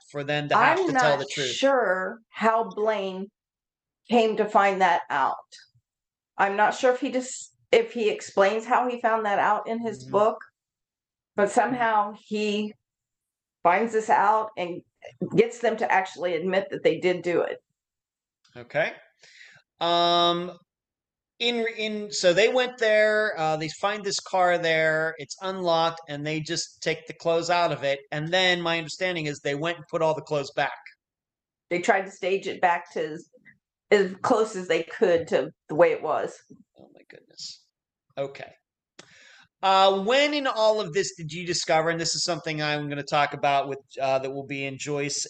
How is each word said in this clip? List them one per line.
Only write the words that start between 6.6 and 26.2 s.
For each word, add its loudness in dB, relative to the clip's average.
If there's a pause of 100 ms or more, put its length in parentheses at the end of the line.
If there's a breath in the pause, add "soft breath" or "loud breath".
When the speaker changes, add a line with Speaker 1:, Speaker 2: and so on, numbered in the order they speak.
Speaker 2:
sure 2
if -2
he -4
just, -6 (160)
if 4
he 0
explains 0
how 2
he -6
found 0
that 0
out 0
in -4
his -8
Speaker 1:
Mm-hmm. -14
Speaker 2:
book, 2 (1000)
but 2
somehow 2 (120)
he -2 (880)
finds 2
this -2
out 4
and -6 (560)
gets 2
them 0
to -2
actually -2
admit -2
that -10
they 2
did 0
do 0
it. -6 (960)
Speaker 1:
Okay. -2 (880 loud breath)
Um, 2 (880)
in, -2 (100)
in, -6
so 2
they 4
went 0
there, 2
uh, 0
they -6 (100)
find -4
this -6
car 2
there, 0
it's -14
unlocked, 0
and -8